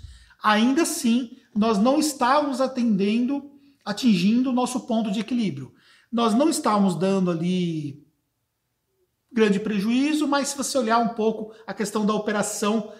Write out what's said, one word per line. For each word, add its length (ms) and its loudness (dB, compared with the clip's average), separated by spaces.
Ainda 400 4
assim, 540 -2
nós 240 2
não 200 4
estávamos 640 0
atendendo, 880 0
atingindo 680 2
o 20 -2
nosso 280 -2
ponto 280 -2
de 120 -2
equilíbrio. 520 -4
Nós 240 0
não 140 4
estávamos 440 2
dando 380 0
ali 720 -4
grande 280 2
prejuízo, 680 0
mas 220 0
se 80 -8
você 200 -4
olhar 220 2
um 100 0
pouco 420 -4
a 80 -10
questão 320 -2
da 80 2
operação, 880 -2